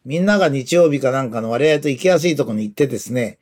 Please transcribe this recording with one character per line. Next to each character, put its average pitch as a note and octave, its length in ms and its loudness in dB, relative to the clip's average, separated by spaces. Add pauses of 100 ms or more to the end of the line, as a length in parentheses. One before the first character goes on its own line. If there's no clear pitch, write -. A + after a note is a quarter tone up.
み C#3+ 140 -4
ん F#3 60 0
な G#3 140 2
が F3 100 4
日 C#3 260 -2
曜 E3+ 160 6
日 C#3 80 -2
か C3 120 0
な C3+ 100 -2
ん B2 100 -6
か A2 100 -4
の A2+ 100 -6
割 C#3+ 200 2
合 D3+ 80 2
と D3 100 -2
行 B2+ 100 -4
き - 80 -2
や F3+ 120 4
す E3 80 -2
い D#3+ 80 0
と C#3 100 -2
こ A#2 60 -6
ろ G#2+ 60 -2
に G#2+ 60 -2
行 G#2 80 -8
っ - 20 -20
て C#3+ 140 0
で B2 100 -6
す - 140 -12
ね、 A#2+ 300 -4